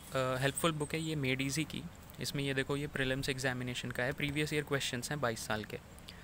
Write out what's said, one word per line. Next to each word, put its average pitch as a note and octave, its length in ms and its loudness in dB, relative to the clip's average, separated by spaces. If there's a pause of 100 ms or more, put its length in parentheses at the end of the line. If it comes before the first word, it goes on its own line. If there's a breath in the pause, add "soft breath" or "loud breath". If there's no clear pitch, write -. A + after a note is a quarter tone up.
(160)
अ, C3 260 4
helpful D3+ 300 4
book D3+ 220 -2
है D#3+ 60 0
ये D#3+ 140 0
Made C3 280 2
Easy C#3 220 2
की। - 180 -6 (380)
इसमें C#3 240 0
ये C#3 100 2
देखो, C3+ 220 2
ये C#3+ 100 -2
prelims C3+ 420 0
examination B2 640 0
का B2 120 0
है, C3+ 100 2
Previous D3 400 0
ईयर D3+ 100 2
क्वेश्चंस C#3 480 0
हैं D3 100 -2
बाईस A#2 260 0
साल A2 180 0
के। - 140 -8 (460 loud breath)